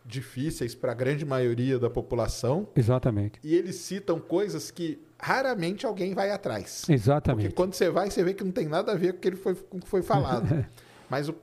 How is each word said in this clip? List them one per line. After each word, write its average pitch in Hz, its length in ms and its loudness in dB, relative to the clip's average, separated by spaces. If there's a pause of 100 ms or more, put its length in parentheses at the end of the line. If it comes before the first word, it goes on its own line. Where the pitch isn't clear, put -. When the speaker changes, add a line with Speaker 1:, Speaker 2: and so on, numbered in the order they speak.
Speaker 1:
difíceis 127 680 -6
pra 127 200 -2
grande 135 300 0
maioria 127 540 2
da 117 100 2
população. 120 880 0
Speaker 2:
Exatamente. 107 640 4
Speaker 1:
E 151 120 2
eles 180 220 2
citam 185 420 -2
coisas 165 520 -2
que 165 320 -6 (160)
raramente 208 680 0
alguém 196 280 -2
vai 196 160 0
atrás. 120 580 -6
Speaker 2:
Exatamente. 131 600 4
Speaker 1:
Porque - 80 -4
quando 185 180 2
você 185 160 2
vai, 175 200 0
você - 120 0
vê 175 120 2
que 196 100 -6
não 185 80 -2
tem 175 160 -2
nada 175 240 0
a - 20 0
ver 180 180 0
com 180 60 -10
o - 20 -18
que 202 80 0
ele 185 80 -2
foi, 185 180 -2
com - 240 -12
o - 20 -8
que - 80 -18
foi 185 140 0
falado. 127 460 2
Speaker 2:
<laughs> - 640 -4
Speaker 1:
Mas 143 180 -2
o, 160 140 -8